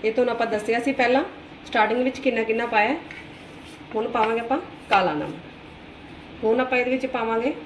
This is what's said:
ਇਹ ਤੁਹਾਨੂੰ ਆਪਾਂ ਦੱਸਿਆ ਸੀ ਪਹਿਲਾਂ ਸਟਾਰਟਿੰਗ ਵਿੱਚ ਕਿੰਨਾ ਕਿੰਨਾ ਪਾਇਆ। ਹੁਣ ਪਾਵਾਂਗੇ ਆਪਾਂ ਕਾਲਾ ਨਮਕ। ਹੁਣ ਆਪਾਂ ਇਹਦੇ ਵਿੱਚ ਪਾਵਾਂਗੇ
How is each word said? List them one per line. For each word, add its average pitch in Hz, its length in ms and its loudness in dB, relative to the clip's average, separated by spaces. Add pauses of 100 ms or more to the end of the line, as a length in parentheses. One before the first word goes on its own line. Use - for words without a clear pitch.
ਇਹ 220 80 2
ਤੁਹਾਨੂੰ 240 220 2
ਆਪਾਂ 226 120 0
ਦੱਸਿਆ 214 340 0
ਸੀ 269 120 0
ਪਹਿਲਾਂ 262 320 4 (420)
ਸਟਾਰਟਿੰਗ 226 380 2
ਵਿੱਚ 262 160 -2
ਕਿੰਨਾ 233 220 2
ਕਿੰਨਾ 226 240 0
ਪਾਇਆ। 226 280 4 (1000)
ਹੁਣ 220 140 -2
ਪਾਵਾਂਗੇ 226 320 2
ਆਪਾਂ 247 180 0 (320)
ਕਾਲਾ 185 220 4
ਨਮਕ। - 1300 -10
ਹੁਣ 226 160 4
ਆਪਾਂ 254 180 2
ਇਹਦੇ 247 120 2
ਵਿੱਚ 262 160 0
ਪਾਵਾਂਗੇ 233 480 0 (120)